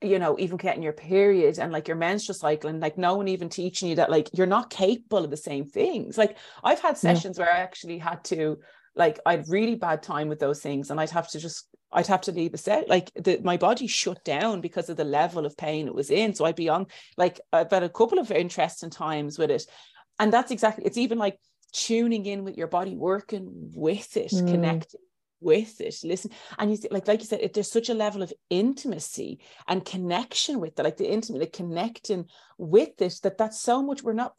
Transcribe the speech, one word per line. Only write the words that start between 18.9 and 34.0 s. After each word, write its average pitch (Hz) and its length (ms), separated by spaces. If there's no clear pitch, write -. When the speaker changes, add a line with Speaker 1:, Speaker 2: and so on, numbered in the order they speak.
Speaker 1:
times 151 480
with 156 140
it. 123 120
And 214 120
that's 254 180
exactly, 214 340
it's - 140
even, 233 200
like, 208 200
tuning 226 540
in 202 180
with 190 120
your 165 100
body, 185 300
working 190 520
with 165 420
it, - 160
Speaker 2:
Mm. 180 160
Speaker 1:
connecting 165 520
with 175 400
it, - 220
listen. 180 300
And 214 140
you 214 40
see, 214 140
like, 190 160
like 220 140
you 220 60
said, 208 140
it, - 140
there's 208 160
such 233 180
a 240 60
level 208 280
of 175 100
intimacy 214 880
and 185 160
connection 185 720
with 160 180
it, - 60
like, 156 140
the - 120
intimate, 220 300
the 160 80
connecting 175 800
with 190 420
it, 180 220
that 190 160
that's 220 220
so 247 200
much, 277 220